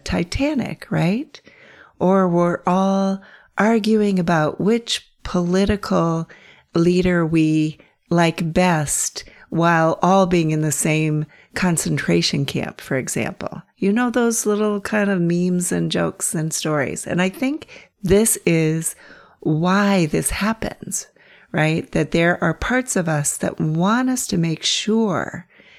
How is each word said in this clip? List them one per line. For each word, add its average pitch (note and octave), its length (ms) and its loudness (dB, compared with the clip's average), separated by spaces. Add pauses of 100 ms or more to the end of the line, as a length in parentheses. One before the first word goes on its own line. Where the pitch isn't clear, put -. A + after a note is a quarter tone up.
Titanic, C4 840 -4
right? F3 500 -2 (580)
Or F#3 300 2
we're F3 380 0
all G3 540 0 (380)
arguing G#3 600 2
about E3 420 0
which A#3 500 -2 (120)
political F3+ 1080 0 (460)
leader F3 500 4
we D#3 540 2 (320)
like E3+ 420 0
best E3+ 720 0 (260)
while E3 520 2
all F#3 240 4
being E3+ 240 2
in D#3 100 0
the D#3 120 0
same D#3 540 0 (280)
concentration E3+ 920 0
camp, - 340 -6
for - 160 -4
example." - 640 -6 (220)
You G3 80 2
know B3 160 0
those A#3 380 0
little G#3 340 0
kind G3+ 300 0
of F#3 100 0
memes F3 500 0
and E3+ 200 -2
jokes E3+ 440 -4
and D#3 200 -4
stories. D3+ 520 -4
And F3 140 -2
I F#3+ 80 0
think C4+ 600 -8 (120)
this G3+ 440 2
is D#3+ 500 0 (440)
why F3+ 640 2
this D3+ 240 -2
happens, - 760 -6 (460)
right? D#3 400 0
That D#3+ 200 -2
there E3+ 300 2
are E3 120 0
parts B3+ 420 -2
of E3+ 140 0
us D3 260 -2
that - 240 -4
want F#3+ 480 0
us B3+ 200 -2
to F#3 100 0
make E3 240 0
sure G3+ 840 -2 (320)